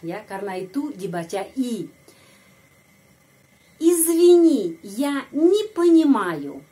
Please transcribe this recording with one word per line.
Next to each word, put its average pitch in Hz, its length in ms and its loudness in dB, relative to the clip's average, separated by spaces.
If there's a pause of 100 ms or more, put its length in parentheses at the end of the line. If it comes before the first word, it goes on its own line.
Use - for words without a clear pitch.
Ya, 180 260 -12
karena 196 280 -10
itu 277 360 -8
dibaca 180 540 -10 (100)
I. 233 320 -6 (1900)
Извини, 330 1000 4
я 269 500 -6
не 359 320 2 (100)
понимаю. 208 960 2